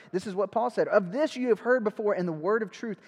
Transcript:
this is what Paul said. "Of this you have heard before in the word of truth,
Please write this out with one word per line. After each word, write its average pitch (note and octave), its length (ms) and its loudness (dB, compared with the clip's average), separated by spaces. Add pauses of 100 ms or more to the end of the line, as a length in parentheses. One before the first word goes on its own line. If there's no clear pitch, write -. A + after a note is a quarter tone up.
(120)
this F#3 140 -4
is G3+ 80 -6
what G3 180 -2
Paul A#3 200 0
said. D#3 160 2
"Of G3 240 2
this C#4+ 240 0
you B3 140 0
have G#3 100 2
heard B3 240 2
before G#3 320 0
in F3 100 -2
the F3 60 -2
word F#3+ 320 0
of F#3 80 -8
truth, A3 260 -10 (100)